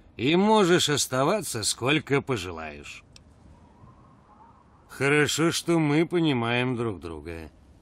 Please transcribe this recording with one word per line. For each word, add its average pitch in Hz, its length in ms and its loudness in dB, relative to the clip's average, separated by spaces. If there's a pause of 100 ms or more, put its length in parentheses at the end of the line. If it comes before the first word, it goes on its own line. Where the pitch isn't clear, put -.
(180)
и 135 180 0
можешь 190 540 4
оставаться, 139 720 -2
сколько 135 580 0
пожелаешь. 80 840 -8 (1900)
Хорошо, 147 640 2
что 170 260 0
мы 156 280 4
понимаем 127 720 0
друг 110 240 -4
друга. 80 520 -12 (300)